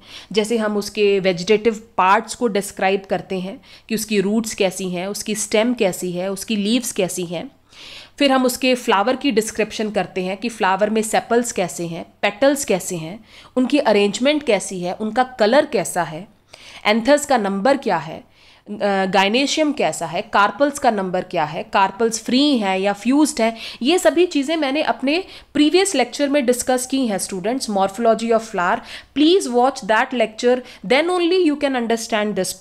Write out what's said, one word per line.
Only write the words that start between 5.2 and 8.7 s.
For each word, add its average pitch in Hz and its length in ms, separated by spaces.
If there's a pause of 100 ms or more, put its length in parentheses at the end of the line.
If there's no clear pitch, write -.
स्टेम 220 380
कैसी 185 380
है, 180 200
उसकी 196 240
लीव्स 220 360
कैसी 180 340
हैं। 170 260 (680)
फिर 285 120
हम 262 140
उसके 254 300